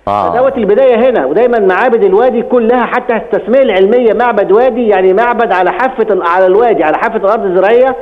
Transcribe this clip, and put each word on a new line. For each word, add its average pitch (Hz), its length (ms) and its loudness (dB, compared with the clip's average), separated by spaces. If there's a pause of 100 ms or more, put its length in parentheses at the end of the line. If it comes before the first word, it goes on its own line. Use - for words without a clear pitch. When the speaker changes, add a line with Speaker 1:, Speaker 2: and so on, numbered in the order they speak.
Speaker 1:
آه. 98 240 -2
Speaker 2:
فدوت 262 260 -2
البدايه 226 520 2
هنا، 180 160 -2
ودايمًا 233 340 0
معابد 202 440 0
الوادي 214 380 2
كلها 240 440 0
حتى 247 300 -4
التسميه 208 460 -2
العلميه 220 520 2
معبد 214 380 0
وادي 240 360 0
يعني 185 260 2
معبد 226 380 0
على 180 200 0
حافه 220 420 -4
ال-، 180 140 -2
على 185 180 2
الوادي، 202 380 2
على 151 140 0
حافه 220 200 -4
الارض 202 280 -2
الزراعيه. 226 560 2